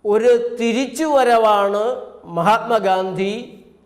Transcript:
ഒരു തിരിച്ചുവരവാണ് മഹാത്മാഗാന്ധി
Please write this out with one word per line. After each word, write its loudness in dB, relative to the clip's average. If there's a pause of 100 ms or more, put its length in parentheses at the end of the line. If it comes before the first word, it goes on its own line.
ഒരു 2
തിരിച്ചുവരവാണ് 0 (180)
മഹാത്മാഗാന്ധി -2 (220)